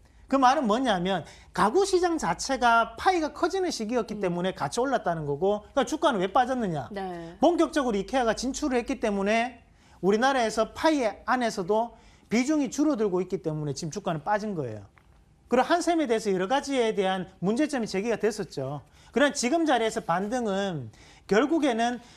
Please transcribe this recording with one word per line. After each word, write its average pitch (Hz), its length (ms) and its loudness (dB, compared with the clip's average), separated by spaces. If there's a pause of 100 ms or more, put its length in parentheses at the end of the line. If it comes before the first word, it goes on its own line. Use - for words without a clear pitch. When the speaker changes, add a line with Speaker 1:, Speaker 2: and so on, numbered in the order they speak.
(280)
Speaker 1:
그 269 80 2
말은 269 300 4
뭐냐면 196 580 0 (300)
가구 339 320 2
시장 349 320 2
자체가 233 760 2
파이가 330 360 0
커지는 359 380 -2
시기였기 226 460 -4
Speaker 2:
음. 214 40 -10
Speaker 1:
때문에 175 340 -2
같이 139 240 -4
올랐다는 208 460 0
거고, 175 360 0
그러니까 - 260 -2
주가는 294 340 0
왜 190 120 -2
빠졌느냐? 226 600 0
Speaker 2:
네. 180 480 -10
Speaker 1:
본격적으로 294 560 2
이케아가 220 380 0
진출을 262 440 -4
했기 240 220 -4
때문에 220 600 0 (400)
우리나라에서 220 680 2
파이 294 360 2 (160)
안에서도 220 720 0 (320)
비중이 262 420 0
줄어들고 220 520 0
있기 185 200 -6
때문에 151 300 -4
지금 151 180 -8
주가는 170 320 -6
빠진 208 320 -2
거예요. 113 280 -6 (680)
그리고 247 180 4
한샘에 320 400 2
대해서 220 240 0
여러 185 160 0
가지에 254 480 0
대한 190 320 -2 (120)
문제점이 233 480 0
제기가 208 300 -2
됐었죠. 147 680 -4 (300)
그러나 277 200 4
지금 330 320 0
자리에서 226 380 0
반등은 196 880 -2 (360)
결국에는 247 760 2 (160)